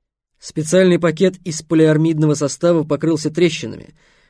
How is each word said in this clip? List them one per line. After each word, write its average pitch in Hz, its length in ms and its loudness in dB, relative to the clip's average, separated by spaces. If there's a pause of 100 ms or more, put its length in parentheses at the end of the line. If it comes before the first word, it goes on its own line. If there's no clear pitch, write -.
(400)
Специальный 175 600 2
пакет 175 360 0 (100)
из 160 160 -8
полиармидного 156 720 2
состава 151 500 0
покрылся 151 460 -2
трещинами, 156 640 -4 (340)